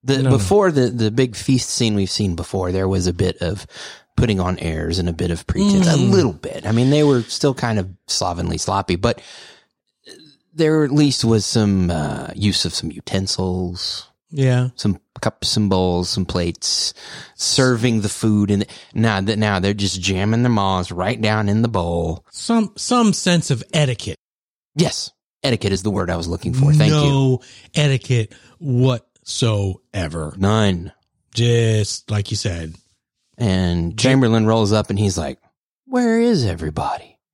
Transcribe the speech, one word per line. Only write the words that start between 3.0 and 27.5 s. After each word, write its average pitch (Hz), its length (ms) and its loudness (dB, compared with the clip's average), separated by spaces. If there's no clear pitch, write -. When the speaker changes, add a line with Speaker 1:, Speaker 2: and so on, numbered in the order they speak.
Speaker 1:
a 85 60 0
bit 90 280 -2
of 90 240 -6
putting 110 240 2
on 90 200 0
airs 82 400 -4
and 87 100 0
a 85 40 -4
bit 85 180 -4
of 82 160 -6
pretense, 196 400 2
a 156 100 2
Speaker 2:
Mm. 127 140 4
Speaker 1:
little 147 220 4
bit. - 320 -12
I 104 60 -2
mean, 123 180 2
they 151 140 4
were 139 200 4
still - 300 -2
kind 113 260 -2
of 95 100 -4
slovenly, 87 500 -4
sloppy, 95 380 -2
but 117 240 -2
there 156 320 2
at 127 60 -2
least 143 340 2
was 113 200 4
some, 98 440 2
uh, 76 460 -4
use 98 300 0
of 82 80 -6
some - 180 -6
utensils. 92 1160 -4
Speaker 2:
Yeah. 127 460 0
Speaker 1:
Some 95 240 -2
cups, - 280 -4
some 104 200 0
bowls, 90 400 2
some 92 160 -2
plates, - 680 -4
serving 120 680 2
the 101 80 -2
food. 104 420 0
And 101 140 2
now 110 280 0
that, 98 160 -2
now 104 220 0
they're 98 140 2
just 95 280 -2
jamming 101 420 0
their 123 80 2
maws 95 400 0
right 95 280 -4
down 107 300 0
in 110 120 2
the 120 60 2
bowl. 85 640 -2
Speaker 2:
Some, 226 460 -2
some 233 360 0
sense 175 380 0
of 117 120 -2
etiquette. 131 440 -2
Speaker 1:
Yes. - 360 -2
Etiquette 113 300 0
is 92 100 -4
the 104 80 0
word 92 180 -2
I 87 80 -2
was 85 100 -6
looking 90 260 -6
for. 135 200 4
Thank 151 200 6
you. 151 60 4
Speaker 2:
No 135 420 2